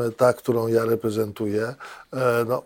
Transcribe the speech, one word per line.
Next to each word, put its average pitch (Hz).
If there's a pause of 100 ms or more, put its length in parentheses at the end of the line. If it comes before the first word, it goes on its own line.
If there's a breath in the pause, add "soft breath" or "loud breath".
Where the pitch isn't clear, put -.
(160)
ta, 123
którą 117
ja 113
reprezentuję, 110 (380 loud breath)
e, 120
no, 127